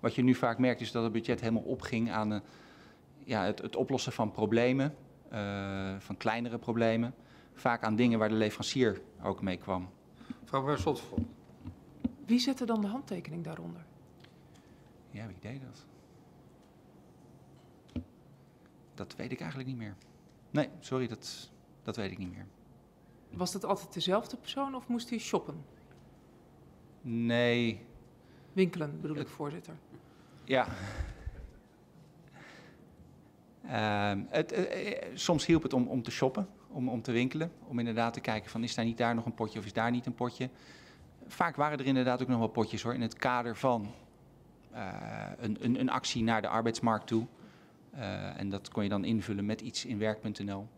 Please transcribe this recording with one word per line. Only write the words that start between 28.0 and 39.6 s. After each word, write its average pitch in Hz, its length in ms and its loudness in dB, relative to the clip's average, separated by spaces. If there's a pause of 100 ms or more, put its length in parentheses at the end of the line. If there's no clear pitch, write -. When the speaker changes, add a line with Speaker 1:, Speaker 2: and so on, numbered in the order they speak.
Speaker 3:
Winkelen, 160 480 0
bedoel 151 160 -4
ik, 147 60 -4
Speaker 1:
Het - 80 -8
Speaker 3:
voorzitter. 156 440 -8 (720)
Speaker 1:
Ja. 127 220 4 (3000)
Ehm, 104 640 2
het, 156 240 0
eh, 180 400 -2
eh, - 220 -6
soms - 320 2
hielp 165 160 6
het 127 100 -2
om, 127 140 4
om 127 160 -2
te 120 80 -6
shoppen, 143 380 0 (200)
om, 127 200 -4
om 120 140 -4
te 123 100 -4
winkelen. 131 400 0 (160)
Om 120 100 -2
inderdaad 117 340 0
te - 80 -8
kijken 110 300 -2
van, 113 120 -4
is 120 120 -2
daar 113 100 0
niet 113 140 0
daar 117 160 4
nog 113 100 0
een 113 100 -4
potje 110 240 -4
of 101 60 -6